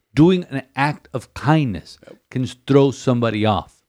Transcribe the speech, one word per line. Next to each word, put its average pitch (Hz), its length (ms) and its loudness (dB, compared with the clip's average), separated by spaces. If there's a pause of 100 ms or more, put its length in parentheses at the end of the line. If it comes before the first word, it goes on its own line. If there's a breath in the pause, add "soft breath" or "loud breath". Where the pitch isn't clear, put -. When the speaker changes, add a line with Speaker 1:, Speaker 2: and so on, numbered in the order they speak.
(140)
Speaker 1:
doing 175 300 4
an 139 180 -8 (140)
act 143 360 -4
of - 220 -10
kindness 131 720 -2
Speaker 2:
Yep. - 120 -20 (120)
Speaker 1:
can 127 140 -4
s-, 120 120 -10 (100)
throw 139 240 4
somebody 120 540 -2
off. 101 440 -4